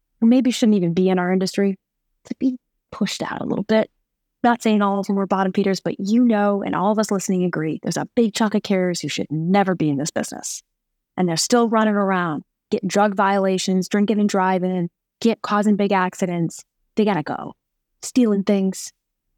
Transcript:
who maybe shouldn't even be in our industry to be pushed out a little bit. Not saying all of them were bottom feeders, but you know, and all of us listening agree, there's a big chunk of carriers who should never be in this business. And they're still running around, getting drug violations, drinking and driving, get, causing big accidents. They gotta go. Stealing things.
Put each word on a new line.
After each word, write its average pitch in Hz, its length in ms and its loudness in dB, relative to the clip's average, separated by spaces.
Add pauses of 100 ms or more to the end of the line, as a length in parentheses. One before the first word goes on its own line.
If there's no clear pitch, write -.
(200)
who 226 60 4
maybe 247 240 4
shouldn't 220 260 2
even 170 180 0
be 185 140 2
in 185 100 2
our 180 140 0
industry 190 460 0 (460)
to - 140 -8
be 254 180 -2 (340)
pushed - 320 -4
out - 180 -6
a - 40 -6
little 185 200 -4
bit. 220 260 0 (540)
Not 240 180 2
saying 214 200 2
all 202 180 0
of 190 60 -4
them 202 100 -2
were 196 100 -2
bottom 190 260 0
feeders, 196 280 0
but - 180 -6
you 220 260 2
know, 202 380 2
and - 140 -4
all 185 160 0
of 208 60 -2
us 214 120 0
listening 185 340 0
agree, 156 380 -2
there's - 140 -4
a 147 180 -4
big 233 200 2
chunk 214 200 0
of 208 80 0
carriers 180 380 0
who 147 80 -6
should - 220 -6
never 185 440 2
be 156 140 0
in 143 80 0
this 143 140 -4
business. - 520 -8 (540)
And 185 120 0
they're 165 80 -2
still 233 320 2
running 220 260 2
around, 185 500 -2 (260)
getting 208 180 -4
drug 202 280 2
violations, 190 720 0
drinking 208 320 0
and 208 80 2
driving, 185 600 0 (300)
get, 226 220 0
causing 208 340 2
big 202 160 0
accidents. 180 720 -2 (300)
They 214 100 2
gotta 190 180 0
go. - 320 -10 (460)
Stealing 208 440 0
things. 190 480 -2 (460)